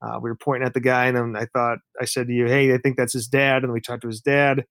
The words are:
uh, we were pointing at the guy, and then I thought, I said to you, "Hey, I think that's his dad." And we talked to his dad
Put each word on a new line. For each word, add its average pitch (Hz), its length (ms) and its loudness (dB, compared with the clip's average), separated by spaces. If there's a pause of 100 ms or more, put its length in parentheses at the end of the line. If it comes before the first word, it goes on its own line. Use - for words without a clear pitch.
uh, 113 180 -8
we 117 120 -6
were 117 40 -8
pointing 131 300 -2
at 123 80 -4
the 127 80 -2
guy, 127 240 2
and 127 100 2
then 117 220 -2
I 113 160 -6
thought, 120 240 0 (240)
I 123 40 -6
said 123 220 -4
to 123 60 -4
you, 120 140 2
"Hey, 135 260 4
I 127 60 2
think 131 180 0
that's 123 160 0
his 120 140 -6
dad." 135 360 2
And 123 80 -4
we 113 80 -4
talked 120 220 -8
to 120 60 -10
his 110 120 -8
dad 139 380 2 (140)